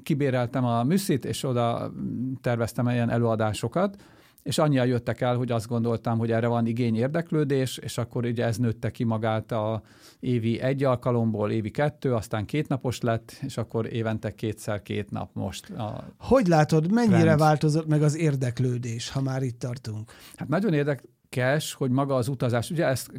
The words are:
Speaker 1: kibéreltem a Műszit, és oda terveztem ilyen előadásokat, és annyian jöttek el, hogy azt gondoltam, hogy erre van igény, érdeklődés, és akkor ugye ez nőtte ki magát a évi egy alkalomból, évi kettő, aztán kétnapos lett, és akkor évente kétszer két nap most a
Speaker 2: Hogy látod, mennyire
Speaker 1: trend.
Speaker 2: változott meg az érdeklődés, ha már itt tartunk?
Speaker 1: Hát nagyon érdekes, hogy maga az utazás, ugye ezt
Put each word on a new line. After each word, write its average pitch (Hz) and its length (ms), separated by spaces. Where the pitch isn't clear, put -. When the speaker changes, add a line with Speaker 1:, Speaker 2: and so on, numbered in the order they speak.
Speaker 1:
kibéreltem 131 640
a 117 180
Műszit, 170 420
és - 180
oda 117 480
terveztem 120 480
ilyen 120 200
előadásokat, 117 840
és - 140
annyian 143 280
jöttek 120 360
el, 123 140
hogy 120 160
azt 113 160
gondoltam, 117 500
hogy 113 140
erre 113 160
van 117 180
igény, 117 300
érdeklődés, 139 840
és - 200
akkor 120 280
ugye 117 200
ez 113 120
nőtte 113 340
ki - 120
magát 110 480
a 110 300
évi 117 420
egy 135 220
alkalomból, 117 680
évi 107 200
kettő, 147 420
aztán 107 320
kétnapos 143 560
lett, 113 400
és 135 160
akkor 113 360
évente 110 420
kétszer 104 460
két 104 300
nap 104 220
most 101 360
a 117 340
Speaker 2:
Hogy 240 280
látod, 160 440
mennyire 220 300
Speaker 1:
trend. 160 180
Speaker 2:
változott 156 480
meg 147 160
az 147 140
érdeklődés, 123 920
ha 139 120
már 131 220
itt 120 160
tartunk? 113 520
Speaker 1:
Hát - 120
nagyon 180 260
érdekes, 143 1000
hogy 135 180
maga 139 240
az 123 120
utazás, 120 440
ugye 165 140
ezt 131 340